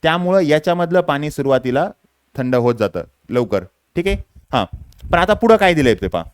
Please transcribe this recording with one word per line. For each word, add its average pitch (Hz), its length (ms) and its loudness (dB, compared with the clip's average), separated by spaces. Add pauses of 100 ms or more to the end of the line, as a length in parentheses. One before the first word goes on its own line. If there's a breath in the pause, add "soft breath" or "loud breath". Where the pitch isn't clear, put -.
त्यामुळं 180 380 0
याच्यामधलं 170 600 0
पाणी 147 300 -4
सुरुवातीला 131 580 -2 (480)
थंड 127 180 -2
होत 120 200 2
जातं 98 280 -2 (280)
लवकर. 107 340 -2 (320)
ठीक 175 100 -4
आहे, 196 100 -2 (360)
हां, 117 120 0 (440)
पण 180 100 2
आता 185 160 2
पुढं 220 220 6
काय 190 180 2
दिलंय 131 200 4
ते 95 140 -4
पहा. 85 260 -6